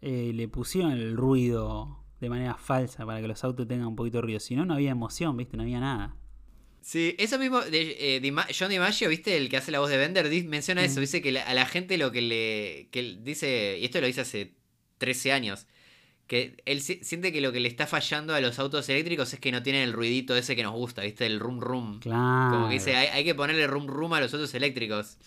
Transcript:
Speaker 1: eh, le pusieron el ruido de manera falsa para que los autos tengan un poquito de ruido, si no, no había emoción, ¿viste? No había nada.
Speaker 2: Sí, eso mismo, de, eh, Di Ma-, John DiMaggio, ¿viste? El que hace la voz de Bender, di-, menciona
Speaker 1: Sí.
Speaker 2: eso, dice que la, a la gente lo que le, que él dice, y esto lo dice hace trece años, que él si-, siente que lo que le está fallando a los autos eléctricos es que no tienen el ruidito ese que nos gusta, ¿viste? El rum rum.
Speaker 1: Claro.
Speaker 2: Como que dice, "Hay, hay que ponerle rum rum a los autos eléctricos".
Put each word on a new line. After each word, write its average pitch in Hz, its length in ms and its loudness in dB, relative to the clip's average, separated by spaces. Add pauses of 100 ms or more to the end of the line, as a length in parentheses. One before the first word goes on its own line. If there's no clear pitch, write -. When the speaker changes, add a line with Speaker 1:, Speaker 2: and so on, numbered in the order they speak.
Speaker 1:
eh, 123 320 -2
le 113 160 -2
pusieron 151 420 0
el 113 240 -2
ruido 120 880 2 (160)
de 123 100 -4
manera 123 260 -2
falsa 127 500 -2
para 110 160 -6
que 110 80 -4
los 110 160 -6
autos 127 200 -2
tengan 120 220 -2
un 113 80 -4
poquito 117 220 -2
de 113 60 0
ruido, 110 180 -2
si 120 160 -2
no, 165 80 4
no 175 80 0
había 139 180 2
emoción, 123 460 -2
¿viste? 123 180 -6
No 117 80 -2
había 120 160 -2
nada. 127 380 -4 (640)
Speaker 2:
Sí, 165 360 0
eso 220 220 2
mismo, 254 220 4
de, 156 560 0
eh, - 20 2
Di 139 120 0
Ma-, 156 220 0
John 185 160 0
DiMaggio, 196 380 2
¿viste? 170 300 2
El 135 100 2
que 131 80 -2
hace 131 160 0
la 147 80 2
voz 143 100 4
de 143 60 4
Bender, 156 320 4
di-, 170 160 2
menciona 160 380 0
Speaker 1:
Sí. 180 60 4
Speaker 2:
eso, 139 120 0
dice 139 220 0
que 135 100 0
la, 131 120 0
a 131 100 -2
la 127 120 6
gente 180 320 -2
lo 135 140 2
que 120 100 0
le, 110 680 -2
que 127 80 -4
él 110 240 -8
dice, 123 560 -2
y 107 60 -4
esto 151 160 0
lo 127 60 2
dice 127 120 -2
hace 107 380 -6 (400)
trece 127 340 0
años, 113 360 -2 (580)
que - 300 -2 (100)
él 143 140 0
si-, 175 240 -6
siente 175 300 -4
que 151 80 0
lo 135 100 2
que 123 80 -2
le 123 80 2
está 131 200 -2
fallando 156 460 -2
a 147 60 4
los 120 180 0
autos 139 300 -2
eléctricos 147 460 0
es 135 80 -12
que 135 100 0
no 123 100 0
tienen 135 200 2
el 123 100 0
ruidito 123 420 0
ese 123 220 2
que 117 80 0
nos 104 80 -2
gusta, 120 300 -6
¿viste? 104 240 -4
El 107 160 0
rum 123 180 -4
rum. 117 400 -4
Speaker 1:
Claro. 123 560 4
Speaker 2:
Como 117 140 2
que 123 60 2
dice, 131 200 2
"Hay, 135 120 4
hay 143 180 2
que 165 100 2
ponerle 147 320 2
rum 139 180 -2
rum 151 280 -2
a 151 80 4
los 123 120 0
autos 147 220 -4
eléctricos". 117 720 -2